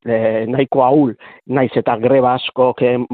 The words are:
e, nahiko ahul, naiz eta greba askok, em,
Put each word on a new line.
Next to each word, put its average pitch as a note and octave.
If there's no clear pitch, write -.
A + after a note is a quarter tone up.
e, A2+
nahiko C3
ahul, C3
naiz C3
eta A#2+
greba B2+
askok, B2+
em, B2